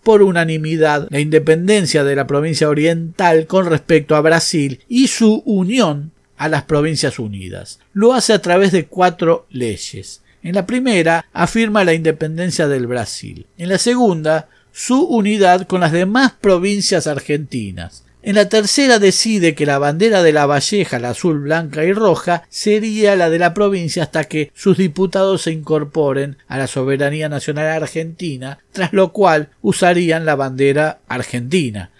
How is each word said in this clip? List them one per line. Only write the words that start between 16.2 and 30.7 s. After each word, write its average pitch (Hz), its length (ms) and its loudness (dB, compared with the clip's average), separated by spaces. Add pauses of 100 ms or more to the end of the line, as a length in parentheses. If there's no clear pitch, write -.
provincias 190 680 0
argentinas. 131 960 -8 (200)
En 202 140 -2
la 202 120 4
tercera, 220 500 2
decide 190 560 2
que 147 120 -2
la 139 120 0
bandera 175 440 2
de 160 100 6
La 147 140 2
Valleja, 143 520 0
la 120 120 -6
azul, 151 300 -2
blanca 156 440 -4
y 180 80 0
roja, 180 560 0
sería 214 680 0
la 175 120 2
de 165 100 0
la 170 140 2
provincia 180 500 -2
hasta 151 220 -4
que 156 300 -6
sus 190 240 2
diputados 190 640 0
se 165 100 -4
incorporen 147 840 -4 (100)
a 127 80 -8
la 135 100 -4
soberanía 143 600 -4
nacional 147 380 -6
argentina, 156 920 -8 (120)
tras 190 220 -4
lo 190 180 2
cual 160 380 2 (100)
usarían 175 640 0
la 151 120 0
bandera 139 720 -2